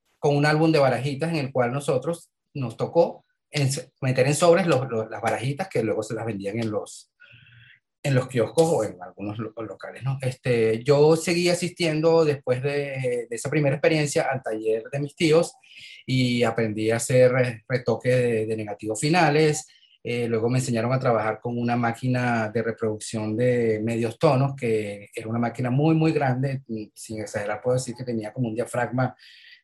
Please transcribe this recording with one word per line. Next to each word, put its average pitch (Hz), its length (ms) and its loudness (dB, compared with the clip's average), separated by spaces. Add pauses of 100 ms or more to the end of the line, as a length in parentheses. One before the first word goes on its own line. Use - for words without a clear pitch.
(180)
con 143 180 2
un 143 100 2
álbum 156 260 4
de 151 80 4
barajitas 135 500 0
en 165 60 -2
el 131 160 -4
cual 120 180 0
nosotros 143 600 -4 (220)
nos 123 220 -6
tocó - 480 0 (260)
en, 139 180 2 (320)
meter 131 260 2
en 147 80 2
sobres 175 320 6
los, 131 220 0
los, 143 200 -4
las - 140 -12
barajitas 127 460 -2
que 120 160 -2
luego 107 180 -2
se 117 120 -8
las 110 120 -6
vendían 98 320 -6
en 113 140 -2
los, - 400 -10 (880)
en 139 120 0
los 127 140 0
kioscos 131 400 2
o 127 160 2
en 95 160 -8
algunos 104 380 -10
lo-, 110 180 -8
locales, 110 460 -12
¿no? 131 180 -4
Este, 117 600 0
yo 143 320 6
seguí 175 360 0
asistiendo 165 760 2
después 131 400 0
de, 135 640 -4
de 120 80 -10
esa 139 120 -6
primera 147 280 0
experiencia 151 540 0
al 131 120 -4
taller 110 480 -2
de 139 100 -6
mis 143 140 -8
tíos 165 400 2 (540)
y 123 360 2
aprendí 110 480 0
a 113 40 0
hacer 127 360 6
re-, 123 360 0
retoque 123 420 -2
de, 120 360 2
de 110 100 -4
negativos - 440 -8
finales. 151 680 4 (380)
Eh, 120 240 -4
luego 113 200 0
me 127 120 0
enseñaron 120 320 0
a 131 80 0
trabajar 110 400 0
con 120 180 -6
una 120 180 0
máquina 120 720 0
de 113 140 -2
reproducción 110 720 -4
de 120 460 2
medios 113 340 -2
tonos, 139 380 2
que 104 580 -4
era 113 140 -10
una 117 140 -4
máquina 117 280 -4
muy, 151 280 2
muy 160 160 2
grande. 135 500 0 (320)
Sin 110 260 -12
exagerar, 104 400 -6
puedo 123 160 0
decir 127 200 -6
que 127 80 -10
tenía 110 280 -6
como 127 140 -2
un 110 80 -4
diafragma 120 640 -2 (480)